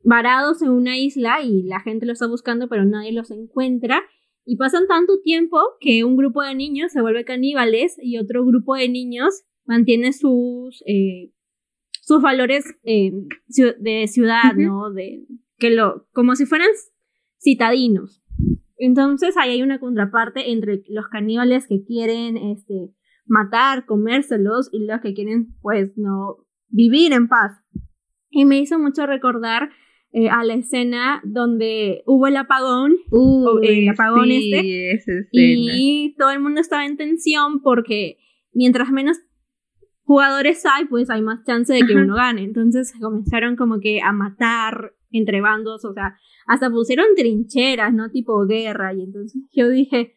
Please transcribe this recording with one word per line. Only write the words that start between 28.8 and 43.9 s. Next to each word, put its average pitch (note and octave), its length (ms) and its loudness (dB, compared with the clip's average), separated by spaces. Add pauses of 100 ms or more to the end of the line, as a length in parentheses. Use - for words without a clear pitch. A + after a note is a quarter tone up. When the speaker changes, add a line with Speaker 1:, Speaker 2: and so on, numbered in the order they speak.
Speaker 1:
recordar, B3 640 -2 (420)
eh, A3+ 160 2
a A#3 160 0
la A3+ 80 -2
escena B3 720 -2
donde A3 800 -2
hubo C4+ 220 4
el C#4 100 2
apagón, C4 580 2 (160)
Speaker 2:
Uy, C4 340 4
Speaker 1:
o A3+ 160 4
el G#3 280 4
apagón A3+ 400 2
Speaker 2:
sí, G#3+ 240 0
Speaker 1:
este, F#3 380 -2
Speaker 2:
esa G#3+ 200 -4
escena. A#3+ 640 2
Speaker 1:
y D4 420 0
todo C4+ 140 2
el C#4 80 -4
mundo D4 220 -2
estaba D4 240 -2
en C#4+ 100 -8
tensión D4+ 640 -2
porque A3+ 560 -2 (360)
mientras B3 380 2
menos C#4 260 0 (840)
jugadores C#4 600 2
hay, C#4+ 200 2
pues A#3+ 240 -2
hay A3 120 -2
más A3 240 -6
chance A#3+ 280 0
de B3 120 4
que A3 80 2
Speaker 2:
Ajá. G3 100 6
Speaker 1:
uno G3 120 0
gane. A#3+ 280 0
Entonces A3+ 580 0
comenzaron A3 560 -2
como A#3 220 0
que G#3 220 -2